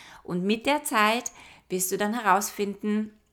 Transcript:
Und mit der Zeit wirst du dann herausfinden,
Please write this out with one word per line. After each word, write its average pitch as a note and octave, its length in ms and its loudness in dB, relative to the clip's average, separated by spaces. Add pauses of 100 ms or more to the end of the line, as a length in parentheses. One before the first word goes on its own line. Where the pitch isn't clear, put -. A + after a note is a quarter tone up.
(240)
Und F3+ 200 -4
mit A3 220 0
der D4 180 2
Zeit A3+ 480 0 (380)
wirst F#3 220 -2
du F#3+ 60 -2
dann G#3 160 0
herausfinden, G#3 1040 0 (160)